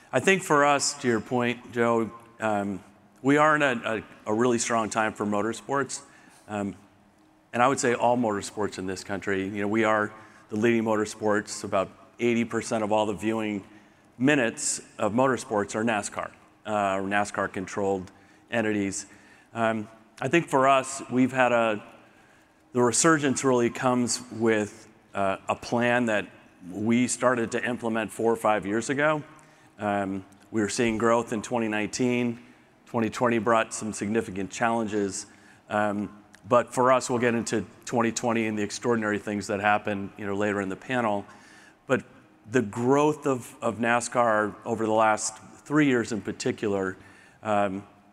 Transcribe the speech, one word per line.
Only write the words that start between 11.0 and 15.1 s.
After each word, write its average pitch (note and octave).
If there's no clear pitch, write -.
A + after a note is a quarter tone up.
About G2
eighty A#2
percent A2+
of G2+
all G#2+
the G#2+
viewing G#2
minutes B2+
of G#2+